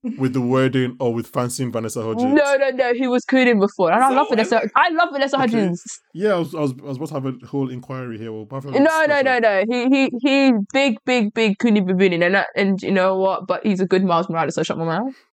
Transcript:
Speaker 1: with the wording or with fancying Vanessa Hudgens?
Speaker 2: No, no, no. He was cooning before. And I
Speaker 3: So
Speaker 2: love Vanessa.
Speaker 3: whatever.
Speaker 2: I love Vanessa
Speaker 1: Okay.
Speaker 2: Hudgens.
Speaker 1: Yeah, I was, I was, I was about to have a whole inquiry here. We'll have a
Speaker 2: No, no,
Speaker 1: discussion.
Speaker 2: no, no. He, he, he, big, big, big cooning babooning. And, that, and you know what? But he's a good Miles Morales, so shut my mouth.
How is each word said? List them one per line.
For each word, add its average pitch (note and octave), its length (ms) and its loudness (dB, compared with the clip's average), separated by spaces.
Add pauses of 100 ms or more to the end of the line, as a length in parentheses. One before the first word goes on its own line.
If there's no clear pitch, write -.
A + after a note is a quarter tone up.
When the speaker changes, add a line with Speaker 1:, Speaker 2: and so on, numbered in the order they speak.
(160)
Speaker 1:
with C3 160 -2
the C3 80 -2
wording B2+ 600 0
or A#2+ 120 0
with A2+ 140 -4
fancying B2 440 -4
Vanessa A2+ 320 -6
Hudgens? A#3+ 300 -2
Speaker 2:
No, C#4+ 240 2
no, C4+ 140 0
no. B3+ 240 0
He B3+ 120 -2
was B3 200 0
cooning B3+ 340 4
before. F#3 320 0
And A3+ 100 4
I C4+ 60 4
Speaker 3:
So C4 80 0
Speaker 2:
love D4 140 2
Vanessa. A3+ 240 0
Speaker 3:
whatever. G#3+ 220 0
Speaker 2:
I D#4 140 4
love E4+ 220 2
Vanessa C#4 240 -2
Speaker 1:
Okay. C4+ 60 0
Speaker 2:
Hudgens. G#3+ 400 0 (320)
Speaker 1:
Yeah, G3+ 180 0
I F3+ 60 2
was, D#3 160 -4
I D#3+ 60 -6
was, C#3+ 200 0
I - 40 -20
was C3+ 120 -8
about D3+ 120 -8
to D#3+ 60 -12
have C3+ 120 -4 (160)
a B2 40 -20
whole C#3 220 -4
inquiry B2 480 -10
here. A2 160 -10
We'll G#2+ 180 -12
have C3+ 140 -10
a C#3+ 60 -12
Speaker 2:
No, B3 80 -2
no, C#4 60 4 (220)
Speaker 1:
discussion. C#4+ 200 2
Speaker 2:
no, B3+ 120 2
no. G#3 300 2
He, B3 220 -2
he, C4+ 200 2 (120)
he, C4+ 300 4 (200)
big, C4+ 320 0
big, A#3+ 300 0
big A3 240 0
cooning G#3+ 280 2
babooning. F3+ 380 2
And, F3+ 120 2
that, F#3+ 100 0 (100)
and G3 240 0
you - 100 -4
know F#3+ 280 2
what? F#3+ 280 -2
But F3+ 200 -4
he's F#3+ 140 0
a F#3+ 60 0
good F#3+ 160 2
Miles F3 280 0
Morales, D#3+ 240 -2
so - 80 -2
shut - 160 -4
my E3 80 -4
mouth. G3+ 260 -4 (220)